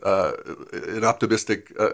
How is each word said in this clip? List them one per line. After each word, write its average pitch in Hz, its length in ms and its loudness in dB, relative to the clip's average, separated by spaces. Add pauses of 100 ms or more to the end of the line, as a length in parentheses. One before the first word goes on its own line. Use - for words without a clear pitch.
uh, 95 280 2 (400)
and 107 320 -4
optimistic, 110 760 0
uh, 107 140 4